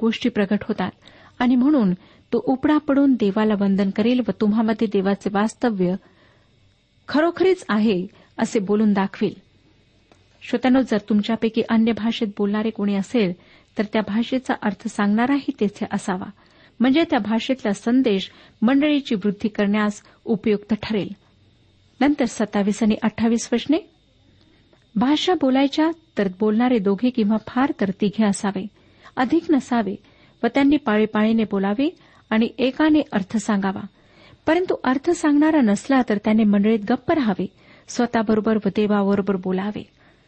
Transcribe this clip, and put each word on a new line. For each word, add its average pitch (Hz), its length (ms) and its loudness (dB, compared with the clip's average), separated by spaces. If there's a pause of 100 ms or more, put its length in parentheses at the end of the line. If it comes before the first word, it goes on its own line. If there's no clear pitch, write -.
गोष्टी 226 280 0
प्रगट 208 300 0 (100)
होतात 196 220 -4 (480)
आणि 254 180 2
म्हणून 247 360 4 (400)
तो 233 120 -2
उपडा 285 340 0
पडून 277 360 2
देवाला 214 460 0
वंदन 196 300 2
करेल 240 380 0
व - 20 -2 (100)
तुम्हामध्ये 220 520 0
देवाचे 196 400 0
वास्तव्य 196 640 0 (1120)
खरोखरीच 339 600 0
आहे 208 380 0 (320)
असे 233 200 -2
बोलून 208 340 2
दाखवेल." - 600 -4 (920)
श्रोत्यांनो, 254 360 2
जर 220 180 0
तुमच्यापैकी 220 720 0
अन्य 226 240 2
भाषेत 226 340 -4 (120)
बोलणारे 214 320 -2
कोणी 202 240 -4
असेल, 190 380 0 (460)
तर 214 140 -2
त्या 220 160 0
भाषेचा 233 540 -2
अर्थ 208 260 -6
सांगणाराही 208 640 0 (100)
तेथे 202 320 -2
असावा, 190 340 -6 (540)
म्हणजे 262 300 4
त्या 285 80 2
भाषेतला 220 540 -2
संदेश 233 580 0 (320)
मंडळीची 277 520 2
वृद्धी 208 340 -2
करण्यास 208 540 -2 (220)
उपयुक्त 208 580 -2
ठरेल. 208 260 -4 (920)
नंतर 285 240 2
सत्तावीस 208 580 -2
आणि 214 200 2
अठ्ठावीस 226 500 -2
वचने, 285 260 0 (1160)
"भाषा 302 380 2
बोलायच्या 277 560 2 (280)
तर 196 100 0 (120)
बोलणारे 226 380 2
दोघे 202 320 0
किंवा 220 260 0 (120)
फार 277 320 0
तर 196 100 0 (100)
तिघे 214 240 0
असावे, 196 420 -2 (500)
अधिक 302 340 0
नसावे, 233 460 0 (460)
व 233 40 0
त्यांनी 277 300 4
पाळीपाळीने 214 680 0
बोलावे 208 520 -2 (340)
आणि 226 180 2 (100)
एकाने 302 420 2 (120)
अर्थ 196 240 -4
सांगावा. 202 500 -2 (600)
परंतु 359 280 0 (100)
अर्थ 262 260 0
सांगणारा 311 500 2
नसला 240 480 2
तर 208 160 0
त्याने 220 200 4
मंडळीत 208 360 2 (100)
गप्प 262 220 -2
राहावे, 214 340 0 (420)
स्वतःबरोबर 220 680 0
व 208 200 -2
देवाबरोबर 202 600 0
बोलावे." 190 640 -6 (260)